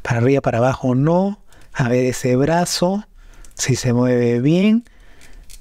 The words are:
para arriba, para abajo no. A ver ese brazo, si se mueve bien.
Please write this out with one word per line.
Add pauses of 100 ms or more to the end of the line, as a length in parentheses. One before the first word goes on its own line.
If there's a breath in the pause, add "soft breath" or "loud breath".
para
arriba,
para
abajo
no. (300 soft breath)
A
ver
ese
brazo, (480 soft breath)
si
se
mueve
bien. (760 soft breath)